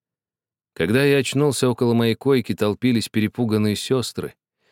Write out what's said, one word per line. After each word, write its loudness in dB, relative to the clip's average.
Когда 0
я 2
очнулся, 0
около 0
моей 2
койки 0
толпились 0
перепуганные 0
сестры, -4